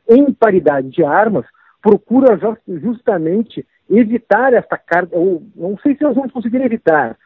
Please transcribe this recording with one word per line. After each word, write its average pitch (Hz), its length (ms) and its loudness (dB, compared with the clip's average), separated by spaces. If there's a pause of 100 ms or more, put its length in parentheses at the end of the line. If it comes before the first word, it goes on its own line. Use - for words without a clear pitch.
em 269 240 4
paridade 147 580 0
de 160 140 -2
armas, 170 420 0 (360)
procura 226 560 2
ju-, 220 200 -4 (100)
justamente 196 1000 -4 (240)
evitar 226 640 0
essa 185 240 -2
carga, 175 400 -4
ou 165 260 -2 (120)
não 185 240 -8
sei 285 160 -2
se 285 80 -4
nós 277 120 0
vamos 262 160 -4
conseguir 240 300 -4
evitar, 160 640 -2